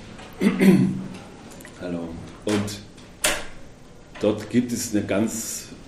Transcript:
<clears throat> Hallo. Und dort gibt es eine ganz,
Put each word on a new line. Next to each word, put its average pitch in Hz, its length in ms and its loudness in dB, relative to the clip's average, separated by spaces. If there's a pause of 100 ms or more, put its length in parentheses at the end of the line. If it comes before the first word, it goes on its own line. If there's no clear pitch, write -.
(420)
<clears throat> 190 80 6 (1300)
Hallo. 85 280 -6 (360)
Und 104 340 0 (1400)
dort - 300 2
gibt 120 220 4
es 104 240 -2
eine 101 100 2
ganz, 104 600 -2 (200)